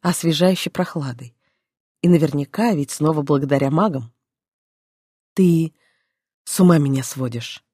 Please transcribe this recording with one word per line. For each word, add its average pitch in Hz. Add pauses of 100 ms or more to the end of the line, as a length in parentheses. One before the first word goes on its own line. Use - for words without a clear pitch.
а 175
освежающей 175
прохладой. 131 (640)
И 170
наверняка 160
ведь 143
снова 151
благодаря 139
магам. 143 (1200)
«Ты 165 (720)
с -
ума 175
меня 135
сводишь». 120 (100)